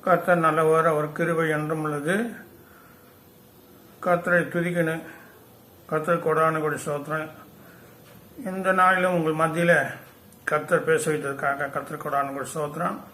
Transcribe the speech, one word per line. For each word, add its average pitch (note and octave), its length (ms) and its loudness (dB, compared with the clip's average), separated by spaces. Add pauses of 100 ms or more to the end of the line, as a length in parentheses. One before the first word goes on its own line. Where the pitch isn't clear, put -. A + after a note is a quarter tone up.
கர்த்தர் F3 380 4
நல்லவர், D#3+ 480 4
அவர் D3+ 260 0
கிருபை E3 360 0
என்றும் D#3 340 -2
உள்ளது. D#3+ 520 -2 (1700)
கர்த்தரை F3 460 2
துதிக்கணும். E3+ 540 -2 (840)
கர்த்தர் E3 400 0
கொடான D#3+ 340 2
கொடி D3+ 160 -2
ஸ்தோத்திரம். D3+ 520 -6 (1160)
இந்த F#3 280 -2
நாளிலும் F#3 520 4
உங்கள் D#3+ 240 2
மத்தியில D#3+ 380 4 (580)
கர்த்தர் D3+ 400 0
பேச D#3+ 260 2
வைத்ததற்காக C#3+ 600 -4
கர்த்தர் C#3+ 320 -8
கொடான C#3 320 -2
கொடி C3+ 200 -8
ஸ்தோத்திரம். D3+ 420 -4 (160)